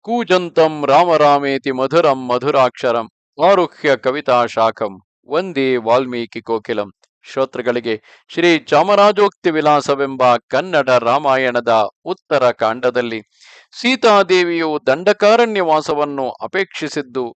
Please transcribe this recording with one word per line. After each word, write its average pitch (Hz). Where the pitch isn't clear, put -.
ಕೂಜಂತಂ 170
ರಾಮ 160
ರಾಮೇತಿ 143
ಮಧುರಂ 131
ಮಧುರಾಕ್ಷರಂ 123
ಆರುಹ್ಯ 165
ಕವಿತಾ 127
ಶಾಖಂ 107
ವಂದೇ 139
ವಾಲ್ಮೀಕಿ 120
ಕೋಕಿಲಂ. 107
ಶ್ರೋತೃಗಳಿಗೆ 120
ಶ್ರೀ 165
ಚಾಮರಾಜೋಕ್ತಿ 196
ವಿಲಾಸವೆಂಬ 143
ಕನ್ನಡ 143
ರಾಮಾಯಣದ 123
ಉತ್ತರ 143
ಕಾಂಡದಲ್ಲಿ 117
ಸೀತಾದೇವಿಯು 180
ದಂಡಕಾರಣ್ಯ 208
ವಾಸವನ್ನು 147
ಅಪೇಕ್ಷಿಸಿದ್ದು 131